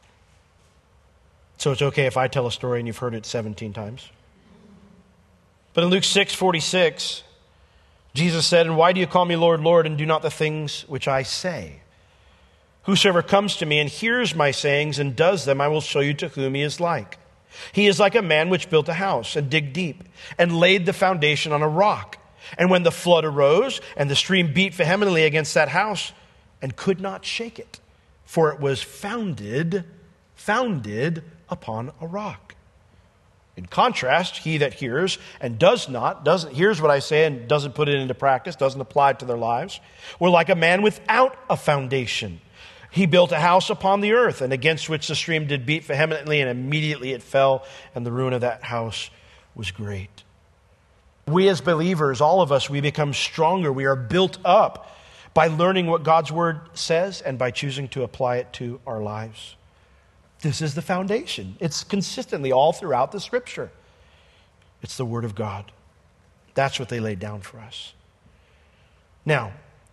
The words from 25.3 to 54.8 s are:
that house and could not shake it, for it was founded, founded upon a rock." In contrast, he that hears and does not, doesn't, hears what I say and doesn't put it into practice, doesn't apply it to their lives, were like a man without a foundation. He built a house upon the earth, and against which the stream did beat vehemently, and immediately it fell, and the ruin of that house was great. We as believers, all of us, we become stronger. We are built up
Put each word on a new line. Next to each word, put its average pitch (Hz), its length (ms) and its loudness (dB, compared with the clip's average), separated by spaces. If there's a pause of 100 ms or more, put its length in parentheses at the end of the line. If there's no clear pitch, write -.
that 151 160 4
house 190 420 -2 (480)
and 135 160 -8
could 190 240 -2
not 190 240 -8
shake 233 340 -8
it, - 220 -20 (460)
for 156 260 2
it 143 80 -12
was 135 220 -2
founded, 170 1040 -6 (500)
founded 165 880 -4 (240)
upon 120 420 -8 (120)
a 165 40 -12
rock." 185 480 -12 (1000)
In 180 80 -14
contrast, 175 720 0
he 160 220 -4
that 143 160 0
hears 143 420 -2 (240)
and 117 180 -6
does 190 300 4
not, 135 340 -4
doesn't, 156 300 0
hears 165 300 2
what 151 80 4
I 143 80 4
say 156 260 2
and 123 240 -4
doesn't 143 260 -2
put 151 140 0
it 143 60 0
into 131 180 -4
practice, 135 440 0
doesn't 135 240 -2
apply 139 320 2
it 131 80 -6
to 131 40 -10
their 120 140 -4
lives, 117 420 -4 (400)
were 170 80 4
like 170 220 4
a - 40 6
man 170 280 2
without 226 560 0 (100)
a 175 80 0
foundation. 127 840 -2 (480)
He 190 160 2
built 175 260 6
a 156 80 0
house 175 300 4
upon 196 320 0
the 208 100 2
earth, 226 300 2
and 131 100 -2
against 147 360 0
which 156 200 -4
the 151 80 -4
stream 156 300 -4
did 139 200 -4
beat 160 180 -2
vehemently, 151 560 0
and 127 100 0
immediately 135 640 -4
it 120 100 -8
fell, 135 420 2 (300)
and 120 100 -6
the 120 80 -4
ruin 127 220 -2
of 117 80 -2
that 117 220 -4
house 117 460 -6 (440)
was 98 160 -10
great. 101 520 -12 (1040)
We 185 220 4
as 185 120 2
believers, 156 600 0
all 170 220 4
of 143 100 2
us, 135 160 0
we 143 140 -4
become 143 320 -2
stronger. 160 580 -2
We 135 140 -2
are 135 100 2
built 170 480 0
up 185 500 2 (380)